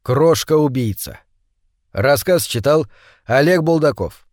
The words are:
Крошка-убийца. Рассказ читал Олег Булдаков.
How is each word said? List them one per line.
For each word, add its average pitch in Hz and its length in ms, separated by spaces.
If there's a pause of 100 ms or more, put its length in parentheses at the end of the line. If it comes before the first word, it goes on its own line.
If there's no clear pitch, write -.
Крошка-убийца. 135 1160 (720)
Рассказ 143 520
читал 143 420 (380)
Олег 156 380
Булдаков. 151 680